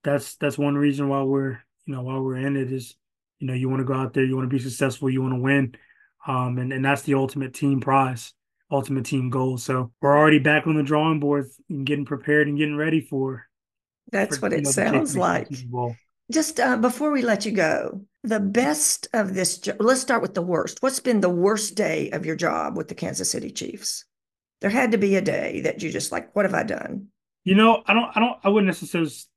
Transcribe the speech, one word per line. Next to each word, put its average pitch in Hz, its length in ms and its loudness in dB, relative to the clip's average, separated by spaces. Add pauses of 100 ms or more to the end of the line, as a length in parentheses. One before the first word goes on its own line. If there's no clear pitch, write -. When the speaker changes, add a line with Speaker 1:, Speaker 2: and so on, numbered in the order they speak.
Speaker 1:
that's, 143 320 -2
that's 143 240 -2
one 143 160 0
reason 143 340 0
why 139 140 0
we're, 135 380 -2 (240)
you 139 100 -10
know, 127 80 -8
why 131 160 -6
we're 131 200 -4
in 139 180 -2
it 131 160 -2
is, 127 240 -10 (420)
you 139 80 -6
know, 127 80 -4
you 127 140 -2
wanna 131 160 0
go 131 100 -2
out 131 180 -4
there, 135 120 2
you 131 100 0
wanna 131 140 -2
be 135 100 0
successful, 127 500 -2
you 131 140 0
wanna 131 160 -2
win. 131 380 2 (500)
Um, 127 320 -2
and, 127 140 -4
and 135 120 -2
that's 135 180 4
the 143 120 0
ultimate 135 400 -2
team 139 260 0
prize, 131 540 0 (380)
ultimate 135 320 -2
team 127 260 -2
goal. 131 260 -2
So 127 440 -4
we're 143 180 6
already 151 220 8
back 151 260 2
on 160 80 2
the 151 80 2
drawing 151 380 2
board 143 280 0 (200)
and 139 180 -6
getting 143 180 -2
prepared 151 440 2
and 143 100 -2
getting 151 180 0
ready 156 240 0
for, 131 460 -6 (640)
Speaker 2:
That's 202 280 -2
Speaker 1:
for, 208 80 -4
Speaker 2:
what - 40 0
Speaker 1:
you - 80 0
Speaker 2:
it 143 60 -2
Speaker 1:
know, 143 40 -2
the 139 40 0
Speaker 2:
sounds 202 180 2
Speaker 1:
Kansas 269 220 0
City 185 80 0
Speaker 2:
like. 175 340 0
Speaker 1:
Super 127 140 -12
Bowl. 120 280 -4 (360)
Speaker 2:
Just, 311 260 -2
uh, 247 180 2
before 247 360 0
we 269 100 0
let 226 240 0
you 202 60 -2
go, 190 520 0 (200)
the 214 160 0
best 247 720 0
of 196 200 0
this 185 240 -2
jo-, - 200 -6
let's 254 220 4
start 233 220 0
with - 120 -6
the 180 80 -2
worst. - 400 -2
What's 262 160 0
been 233 220 2
the 180 100 4
worst 196 460 0
day 156 340 0
of 156 160 -6
your 160 80 -2
job 160 420 -2
with 160 120 -6
the 170 80 -12
Kansas - 340 -6
City - 220 -6
Chiefs? - 540 -10 (540)
There 202 80 0
had 233 240 2
to 226 60 2
be 196 180 4
a 180 60 2
day - 400 -2
that - 200 -4
you 160 80 -6
just - 220 -6
like, - 240 -8
"What 202 80 2
have 190 80 0
I - 120 0
done?" - 420 -8 (380)
Speaker 1:
You 185 100 4
know, 220 320 6
I 202 80 2
don't, 233 200 0
I 220 60 0
don't, 233 240 0
I 202 60 4
wouldn't 202 160 4
necessarily 165 440 -2 (260)